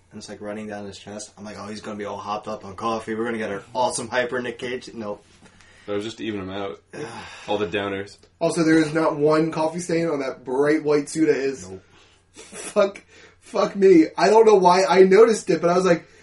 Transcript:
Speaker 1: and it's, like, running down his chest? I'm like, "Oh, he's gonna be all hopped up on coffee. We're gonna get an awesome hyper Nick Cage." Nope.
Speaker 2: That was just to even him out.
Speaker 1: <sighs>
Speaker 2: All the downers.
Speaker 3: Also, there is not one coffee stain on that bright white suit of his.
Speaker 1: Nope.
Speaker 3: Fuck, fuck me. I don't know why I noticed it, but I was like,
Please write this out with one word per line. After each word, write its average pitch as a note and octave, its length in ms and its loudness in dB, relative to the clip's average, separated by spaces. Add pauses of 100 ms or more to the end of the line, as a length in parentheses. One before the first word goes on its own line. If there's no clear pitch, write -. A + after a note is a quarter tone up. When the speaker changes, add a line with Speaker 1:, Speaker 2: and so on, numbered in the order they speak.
(100)
Speaker 1:
and G#2+ 80 -20
it's, - 100 -16
like, G2+ 140 -16
running G#2 240 -10
down G#2 180 -12
his G2 140 -16
chest? G#3 400 -16
I'm G3+ 60 -18
like, G#2 140 -16
"Oh, G3 100 -14
he's G#3+ 120 -14
gonna G#2 160 -12
be G#2 80 -10
all G2 140 -10
hopped G2+ 300 -10
up G#2+ 180 -12
on G2 100 -16
coffee. A2+ 380 -6
We're A2+ 100 -4
gonna A2+ 140 -6
get G#2+ 140 -6
an G2 100 -8 (120)
awesome B2 340 -4
hyper B2 340 -2
Nick A#2+ 160 -10
Cage." B2 340 -10
Nope. G#2 320 -10 (640)
Speaker 2:
That G2+ 80 -6
was G#2 100 -4
just A2+ 140 -12
to A2+ 60 -10
even G#2 160 -6
him F#2 100 -8
out. G2 300 -10 (120)
Speaker 1:
<sighs> - 560 -14
Speaker 2:
All G#2 80 0
the G2+ 100 -2
downers. G2 500 -6 (240)
Speaker 3:
Also, E3 240 0
there D#3+ 140 4
is D3+ 140 0
not D#3 240 0
one D#3 360 2
coffee D#3+ 280 -4
stain E3 280 -2
on D3 120 -2
that C3 240 -8
bright D3 400 2
white D3 240 0
suit D#3 200 0
of C#3 80 4
his. C3 340 -4
Speaker 1:
Nope. F#2+ 120 -16 (500)
Speaker 3:
Fuck, - 720 -4 (360)
fuck - 360 -4
me. F#3+ 300 8 (120)
I F3 100 2
don't A3 180 8
know G#3 100 8
why F3+ 280 6
I F#3 200 6
noticed G#3 460 6
it, D#3+ 100 0
but E3+ 100 2
I F3 60 2
was F#3 100 2
like, E3+ 200 2 (160)